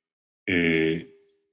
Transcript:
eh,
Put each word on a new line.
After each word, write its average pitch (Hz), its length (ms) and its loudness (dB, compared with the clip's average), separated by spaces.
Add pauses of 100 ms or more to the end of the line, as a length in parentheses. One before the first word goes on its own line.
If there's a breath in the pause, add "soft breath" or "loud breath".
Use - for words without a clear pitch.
(460)
eh, 82 680 0 (380)